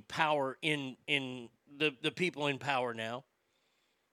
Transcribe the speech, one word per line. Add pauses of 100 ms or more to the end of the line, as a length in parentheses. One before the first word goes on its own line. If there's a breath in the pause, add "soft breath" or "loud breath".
power
in,
in (280)
the,
the
people
in
power
now, (880)